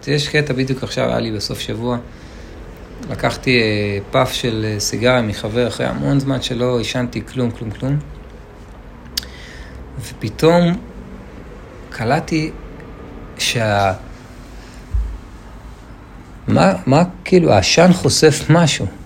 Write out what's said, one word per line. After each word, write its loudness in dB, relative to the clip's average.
יש 0
קטע 0
בדיוק 0
עכשיו, -2
היה 0
לי -2
בסוף -6
שבוע, -4
לקחתי, 0
אה, 0
פאף 2
של, -2
אה, -2
סיגריה 2
מחבר 0
אחרי -4
המון 2
זמן 0
שלא 0
עישנתי -2
כלום, -2
כלום, -6
כלום. 0
ופתאום 2
קלטתי 0
שה-, 2
מה, 6
מה, 6
כאילו, 6
העשן 8
חושף 4
משהו. 4